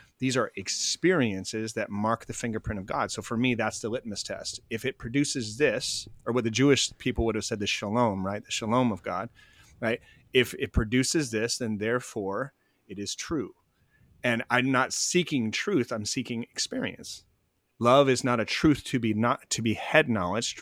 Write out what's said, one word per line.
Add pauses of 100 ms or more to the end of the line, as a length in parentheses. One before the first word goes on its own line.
(180)
these
are
experiences
that
mark
the
fingerprint
of
God.
So
for
me,
that's
the
litmus
test. (120)
If
it
produces
this, (180)
or
what
the
Jewish
people
would
have
said,
the
shalom,
right?
The
shalom
of
God, (500)
right? (340)
If
it
produces
this,
then
therefore (340)
it
is
true. (720)
And
I'm
not
seeking
truth,
I'm
seeking
experience. (580)
Love
is
not
a
truth
to
be
not,
to
be
head
knowledge.